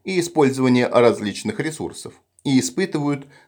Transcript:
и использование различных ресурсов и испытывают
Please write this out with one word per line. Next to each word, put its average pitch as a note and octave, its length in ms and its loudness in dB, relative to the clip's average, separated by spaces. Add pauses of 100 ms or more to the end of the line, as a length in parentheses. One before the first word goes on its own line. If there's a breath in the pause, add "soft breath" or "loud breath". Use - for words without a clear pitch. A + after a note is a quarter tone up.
и F#3+ 160 -2
использование C3 680 2
различных G#2+ 720 0
ресурсов - 540 -10 (300)
и C3+ 160 2
испытывают D3 680 -4 (220 soft breath)